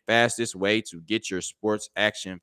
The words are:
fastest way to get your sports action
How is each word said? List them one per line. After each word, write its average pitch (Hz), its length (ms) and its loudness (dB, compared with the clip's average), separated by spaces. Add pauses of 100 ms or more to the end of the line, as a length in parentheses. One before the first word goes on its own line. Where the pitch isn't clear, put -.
fastest 117 480 2
way 101 280 2
to 85 180 -14
get 107 280 -2
your 92 120 -2
sports - 560 -4
action 95 460 -2